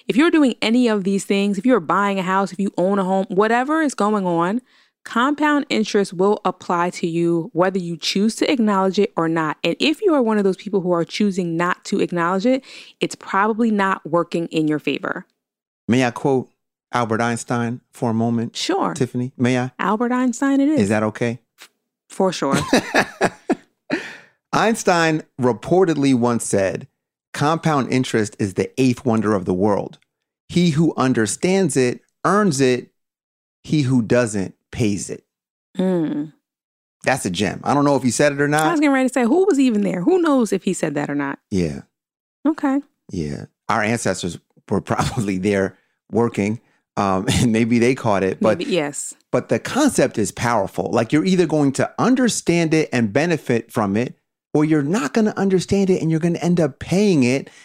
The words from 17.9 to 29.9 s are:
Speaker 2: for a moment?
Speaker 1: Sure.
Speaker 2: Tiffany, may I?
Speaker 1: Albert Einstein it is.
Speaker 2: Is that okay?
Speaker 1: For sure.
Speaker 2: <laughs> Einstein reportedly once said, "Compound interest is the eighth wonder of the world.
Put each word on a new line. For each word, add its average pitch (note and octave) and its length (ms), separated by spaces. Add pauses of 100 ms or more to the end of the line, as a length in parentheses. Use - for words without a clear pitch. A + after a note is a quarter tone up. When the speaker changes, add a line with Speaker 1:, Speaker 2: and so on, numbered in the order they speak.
Speaker 2:
for - 180
a A2 60
moment? A#2 400
Speaker 1:
Sure. E4 400
Speaker 2:
Tiffany, B2+ 420
may B2+ 220
I? B2+ 180
Speaker 1:
Albert A3 340
Einstein C4 480
it C#4 100
is. D#4 120
Speaker 2:
Is G3 80
that G#3+ 140
okay? A#2 360 (720)
Speaker 1:
For F#3+ 220
sure. C#3 300
Speaker 2:
<laughs> D3+ 40 (1900)
Einstein E3+ 720 (160)
reportedly C#3 760
once A#2 300
said, G2 420 (460)
"Compound D3+ 580
interest B2 480
is G2+ 140
the F#2+ 260
eighth C3 260
wonder A2 280
of F#2 120
the G2 80
world. F#2+ 440 (500)